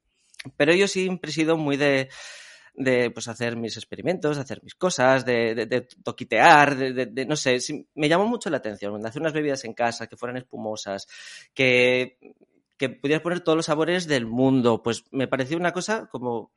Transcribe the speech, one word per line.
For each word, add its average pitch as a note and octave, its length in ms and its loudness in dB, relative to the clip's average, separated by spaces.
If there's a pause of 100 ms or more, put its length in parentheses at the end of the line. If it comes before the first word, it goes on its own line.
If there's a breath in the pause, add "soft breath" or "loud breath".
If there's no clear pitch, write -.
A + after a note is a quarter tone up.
(560)
Pero D3 180 4
yo G3 140 4
siempre F#3 420 -4
he C#3+ 40 -8
sido D#3+ 220 2
muy C#3+ 200 0
de, C3+ 320 0 (680 loud breath)
de, B2 360 2
pues, A2+ 180 -10
hacer A#2 280 -6
mis A2+ 200 -8
experimentos, D3 640 -4
hacer C3 240 -10
mis - 120 -20
cosas, C3+ 500 2
de, A#2 300 0
de, A2+ 120 -2
de B2 140 -2 (220)
toquitear, C#3 760 6
de, C3 160 -2
de, B2 140 -4
de, A#2+ 200 -6
no D3+ 100 0
sé, B2+ 240 2
sí, - 340 -8
me D3+ 140 0
llamó F3+ 180 4
mucho A#3 240 -4
la C#3 80 0
atención, G#2 420 -8
de A2 80 -8
hacer C3 120 -8
unas D#3 140 -2
bebidas D3 300 -2
en A2+ 100 -12
casa A#2 320 -2
que A2 100 -20
fueran B2 220 -8
espumosas, A2 680 -8 (460 loud breath)
que, B2+ 640 2 (600)
que C3+ 100 -2
pudieras C#3+ 340 -2
poner F3 180 -4
todos D#3+ 160 2
los D#3+ 100 -2
sabores E3 400 0
del C3+ 200 0
mundo, A#2+ 560 4
pues A2+ 280 -4
me C3+ 180 -2
pareció C3+ 300 -2
una F3 140 0
cosa G#3 380 -4
como, A#2+ 460 -8